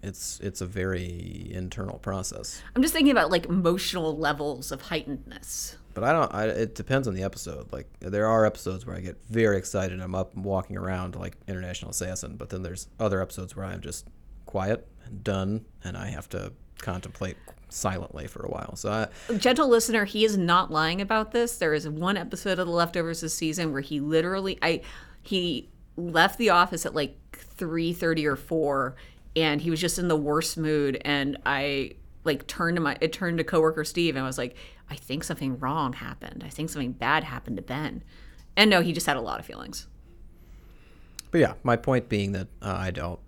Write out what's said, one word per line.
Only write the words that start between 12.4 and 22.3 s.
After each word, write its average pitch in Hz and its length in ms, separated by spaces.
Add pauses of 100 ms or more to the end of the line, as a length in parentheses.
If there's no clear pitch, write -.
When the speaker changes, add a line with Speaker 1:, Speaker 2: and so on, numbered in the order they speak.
Speaker 1:
then 92 140
there's 92 240 (120)
other 98 220
episodes 90 340
where 95 100
I'm 90 160
just - 260 (380)
quiet 101 420 (180)
and 98 180
done 98 420 (180)
and 90 140
I 92 100
have - 220
to 95 240 (240)
contemplate - 580 (340)
silently - 580
for - 180
a - 40
while. - 260
So - 160
I 110 420
Speaker 2:
Gentle 285 340
listener, 226 380
he 214 180
is 214 140
not 175 320
lying 160 320
about 214 300
this. 233 260
There 160 160
is 151 160
one 170 260
episode 185 440